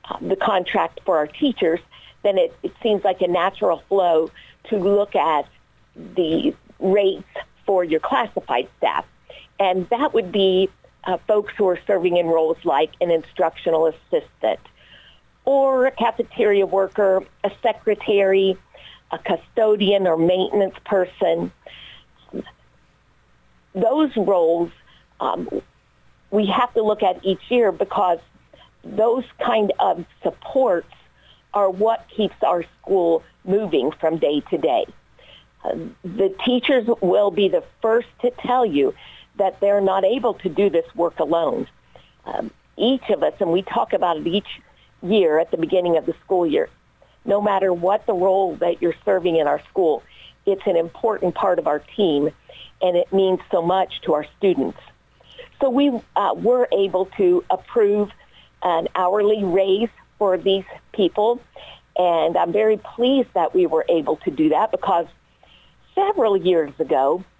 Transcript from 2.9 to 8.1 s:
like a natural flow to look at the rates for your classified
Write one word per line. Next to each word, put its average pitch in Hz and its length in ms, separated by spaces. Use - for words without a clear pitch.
like 185 180
a 180 60
natural 180 600
flow 170 420
to - 120
look 202 380
at 151 320
the - 580
rates 190 480
for 190 200
your 160 160
classified 185 680